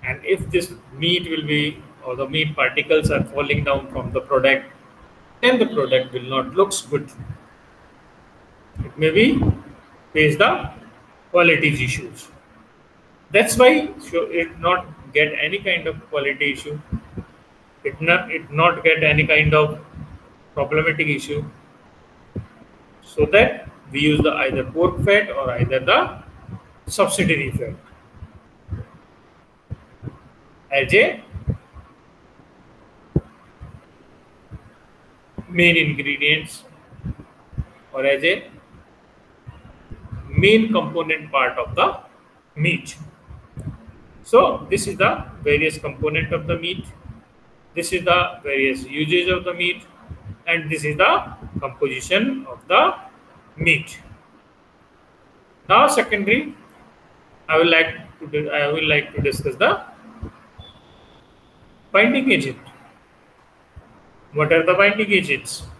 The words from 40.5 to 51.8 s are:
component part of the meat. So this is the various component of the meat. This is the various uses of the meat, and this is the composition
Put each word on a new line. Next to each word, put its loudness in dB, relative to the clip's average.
component -2
part 0
of -6
the 0
meat. -2
So 4
this 0
is -6
the 0
various 0
component -4
of -4
the -2
meat. -8
This -6
is -2
the 2
various -2
uses 0
of -2
the -4
meat, -4
and -2
this -6
is -4
the 2
composition -2